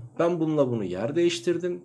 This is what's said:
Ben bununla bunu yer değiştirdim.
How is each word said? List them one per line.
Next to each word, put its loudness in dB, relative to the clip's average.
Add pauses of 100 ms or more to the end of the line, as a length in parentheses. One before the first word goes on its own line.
(180)
Ben 2
bununla 2
bunu 0
yer -4
değiştirdim. 0